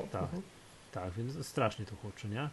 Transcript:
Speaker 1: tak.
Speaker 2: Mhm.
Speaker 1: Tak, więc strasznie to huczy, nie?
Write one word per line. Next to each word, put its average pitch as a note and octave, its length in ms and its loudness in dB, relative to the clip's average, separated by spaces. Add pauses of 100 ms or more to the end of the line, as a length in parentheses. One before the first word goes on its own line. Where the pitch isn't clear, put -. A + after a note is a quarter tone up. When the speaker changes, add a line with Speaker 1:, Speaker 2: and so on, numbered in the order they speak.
(120)
Speaker 1:
tak. F#2 100 4
Speaker 2:
Mhm. F3 200 0 (500)
Speaker 1:
Tak, F#2 240 0
więc C3+ 300 0
strasznie A2 380 4
to - 80 -6 (100)
huczy, G#2 260 -4
nie? B2 240 2